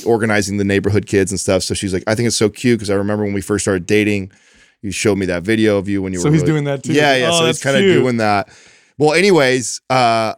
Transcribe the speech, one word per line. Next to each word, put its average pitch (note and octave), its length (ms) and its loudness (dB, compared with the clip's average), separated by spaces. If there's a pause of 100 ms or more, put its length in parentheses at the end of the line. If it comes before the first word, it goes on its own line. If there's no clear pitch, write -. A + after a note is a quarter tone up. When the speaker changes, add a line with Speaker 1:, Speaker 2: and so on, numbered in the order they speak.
Speaker 1:
organizing G#2 520 0
the G2+ 60 0
neighborhood G2 440 0
kids G2 240 0
and F#2 80 -4
stuff. F#2+ 240 0
So - 100 -6
she's F#2 200 -4
like, F2+ 140 -4
"I A2 80 0
think A#2 120 0
it's A2 80 -2
so G#2+ 140 2
cute A#2+ 300 0
'cause G2+ 100 -6
I G2+ 60 0
remember G#2 280 -2
when G2+ 100 -4
we G2+ 60 -4
first G2+ 240 -2
started F#2 220 -2
dating, G#2 460 0 (500)
you G#2 100 -8
showed G2+ 260 0
me G2 100 -2
that F2 160 -4
video G#2+ 340 2
of F#2+ 100 -4
you G2+ 140 -4
when F#2+ 100 -6
you F2+ 80 -6
Speaker 2:
So F2 60 -2
Speaker 1:
were D3 80 2
Speaker 2:
he's D#3+ 80 4
Speaker 1:
really" C#3+ 120 0
Speaker 2:
doing D3+ 120 -2
that C#3 180 -6
too. - 80 -4
Speaker 1:
Yeah, C#3+ 240 2
yeah. B2+ 140 0
Speaker 2:
Oh, E3+ 100 2
Speaker 1:
So E3 60 2
Speaker 2:
that's D#3+ 140 -2
Speaker 1:
he's - 120 -10
kinda C#3 160 2
Speaker 2:
cute. D#3+ 140 4
Speaker 1:
doing B2 160 0
that. G#2 320 0 (480)
Well, D3+ 160 2
anyways, D3+ 680 2 (100)
uh, A2+ 480 2